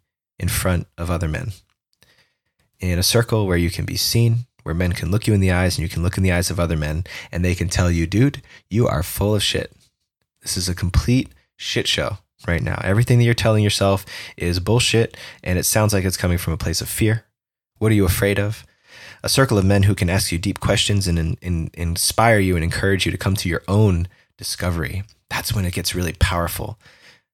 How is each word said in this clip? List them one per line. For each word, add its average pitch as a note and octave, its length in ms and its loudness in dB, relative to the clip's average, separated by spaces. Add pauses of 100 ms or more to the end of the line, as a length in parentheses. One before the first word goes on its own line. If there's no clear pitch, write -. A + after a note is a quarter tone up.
(400)
in F2+ 80 -2
front F2+ 400 0 (100)
of E2+ 140 -4
other E2+ 160 -2
men. F2 240 -4 (1300)
In F2 180 0
a F2 60 0
circle A2+ 420 2
where F2 120 2
you E2+ 120 2
can F2+ 160 -6
be F2+ 120 -6
seen, A#2 480 2 (180)
where D#2 100 -6
men F2+ 200 0
can E2 180 -4
look G#2 160 0
you G#2+ 60 4
in G2+ 80 4
the F#2+ 100 4
eyes F2+ 260 2
and D3 60 -2
you D#3+ 60 -4
can - 120 -4
look F2+ 160 -2
in F#2+ 60 2
the F#2 80 4
eyes F2 180 0
of D#2+ 100 -4
other E2+ 180 0
men, D2+ 260 -2 (280)
and F2 120 -2
they F2+ 120 2
can F2 120 -2
tell F2+ 240 2
you, E2 160 0
"Dude, B2 340 2 (280)
you A2+ 180 2
are D#2+ 160 0
full G#2 320 -2
of G2 80 0
shit. - 320 -4 (640)
This - 140 -6
is F2+ 140 -4
a F2+ 60 -2
complete A#2+ 540 0 (280)
shit - 300 -4
show - 320 -2 (280)
right E2+ 160 0
now. - 200 -4
Everything A#2+ 340 2
that A#2+ 80 4
you're A#2 80 4
telling G#2+ 300 2
yourself G2 420 2 (320)
is F2 240 -2
bullshit, A2+ 560 2 (260)
and F2+ 160 0
it - 60 -4
sounds G#2+ 280 2
like F#2+ 120 0
it's F#2 120 -2
coming F2 200 0
from E2+ 160 -2
a D#2 40 -4
place - 220 -4
of - 80 -8
fear. A2 380 -2 (520)
What G#2+ 140 2
are A2 40 4
you G2+ 100 4
afraid G2 340 2
of?" G#2 260 -4 (560)
A - 80 -2
circle B2 280 4
of F#2+ 80 4
men G2 180 4
who G2+ 120 4
can F2+ 140 0
ask - 220 0
you E2+ 60 -4
deep F#2 240 -4
questions G2+ 440 0
and, E2+ 140 0
and, D#2+ 220 -2
and E2+ 320 -4
inspire G#2 640 2
you F#2 160 2
and E2 80 0
encourage F#2+ 420 0
you - 60 -2
to - 60 -4
come F#2+ 180 0
to F#2 140 -4
your E2 180 -4
own F#2+ 400 2 (300)
discovery. E2+ 640 -6 (260)
That's - 240 -6
when G#2 120 -2
it F2+ 80 -4
gets - 200 -6
really F2 200 -2
powerful. - 640 -4 (540)